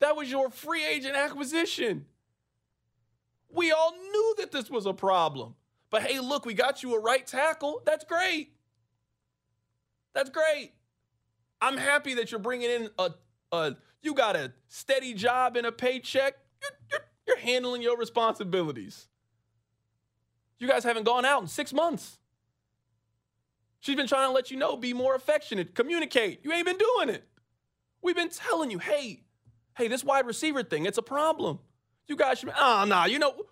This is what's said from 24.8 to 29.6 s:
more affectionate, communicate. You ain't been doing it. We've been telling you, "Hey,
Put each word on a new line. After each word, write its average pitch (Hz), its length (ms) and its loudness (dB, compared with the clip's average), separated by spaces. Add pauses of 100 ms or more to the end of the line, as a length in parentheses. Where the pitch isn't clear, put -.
more 254 220 0
affectionate, 262 600 -2
communicate. 269 720 -2
You 302 80 -4
ain't 339 140 0
been 359 100 0
doing 415 320 2
it. 180 180 -6 (760)
We've 349 120 0
been 349 140 0
telling 330 420 -4
you, 185 80 -6
"Hey, 247 440 -4 (520)